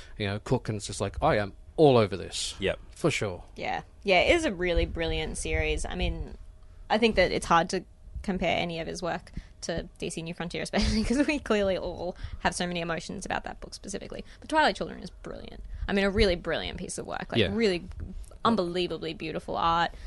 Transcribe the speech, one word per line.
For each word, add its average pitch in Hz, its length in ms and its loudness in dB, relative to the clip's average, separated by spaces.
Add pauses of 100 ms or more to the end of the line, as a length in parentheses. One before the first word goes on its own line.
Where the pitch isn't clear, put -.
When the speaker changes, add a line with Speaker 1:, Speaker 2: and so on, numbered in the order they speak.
(180)
Speaker 1:
you 107 80 0
know, 101 160 0
Cook, - 260 0
and 110 80 0
it's 98 100 -6
just 101 140 -6
like, 98 220 -2
I 147 140 4
am 101 160 0 (240)
all 143 200 10
over 101 200 6
this. - 420 -6
Speaker 2:
Yep. 90 200 2 (120)
Speaker 1:
For - 200 0
sure. 92 340 -4 (120)
Speaker 3:
Yeah. - 260 -4 (200)
Yeah, 185 200 6
it 156 120 6
is 277 100 2
a 220 80 2
really 170 340 2
brilliant 165 520 -2
series. 156 480 -2
I - 80 -6
mean, 165 420 -4 (520)
I 220 100 4
think 220 180 4
that 180 140 6
it's - 160 -2
hard 170 240 6
to 185 140 -2 (380)
compare 185 360 0
any 170 220 -2
of 160 80 -6
his 165 140 -8
work 170 280 -4 (320)
to 170 260 -6 (100)
D 165 120 -4
C 160 120 -8
New 165 120 -8
Frontier, 165 280 -6
especially 214 420 2
<laughs> - 0 -
'cause 269 220 4
we 302 120 2
clearly 196 400 2
all 175 380 -6 (240)
have 170 140 0
so 180 120 -2
many 175 140 -4
emotions 170 460 -6
about - 180 -2
that - 160 -10
book - 140 -12
specifically. - 500 -10 (160)
But - 80 -18
Twilight 294 280 4
Children - 260 -6
is - 80 -10
brilliant. - 520 -14 (260)
I 185 40 0
mean, 196 120 4
a 202 60 4
really 190 260 6
brilliant 127 420 -4
piece - 200 -8
of - 80 -8
work. - 240 -6
Like, - 100 4
Speaker 1:
Yeah. 180 120 6
Speaker 3:
really 190 320 2 (600)
unbelievably 175 720 0
beautiful - 420 -6
art. 170 340 2 (160)